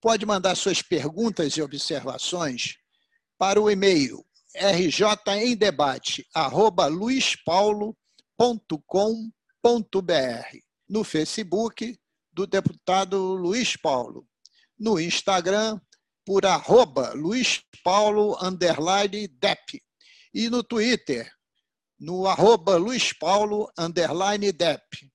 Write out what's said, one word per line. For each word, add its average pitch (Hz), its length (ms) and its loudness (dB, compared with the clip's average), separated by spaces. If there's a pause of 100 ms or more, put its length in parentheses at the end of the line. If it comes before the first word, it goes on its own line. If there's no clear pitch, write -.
pode 226 240 0
mandar 190 300 0
suas 180 260 -2
perguntas 165 720 -2
e 160 80 -4
observações 139 1120 -6 (600)
para 196 240 2
o 214 80 4
e-mail 190 560 2 (300)
R 180 340 2
J 202 480 0
em 233 200 0
debate 147 760 -2
arroba 175 540 2
luispaulo 208 1080 0 (400)
ponto 226 500 0
com 220 420 -2 (320)
ponto 233 400 2
B 175 140 -2
R, 123 480 -4 (260)
no 208 140 -2
Facebook 208 960 -4 (340)
do 190 140 -4
deputado 190 880 -2
Luiz 190 420 -2
Paulo, 120 480 -2 (540)
no 214 220 0
Instagram 190 800 -2 (440)
por 196 220 0
arroba 151 680 4
Luiz 190 460 -2 (220)
Paulo 208 580 2
underline 185 840 0
dep - 560 -4 (500)
e 233 160 -2
no 240 140 0
Twitter 214 680 -2 (680)
no 180 280 -6
arroba 190 500 4
Luiz 220 360 0
Paulo 208 640 0
underline 175 760 -2
dep. 147 640 -4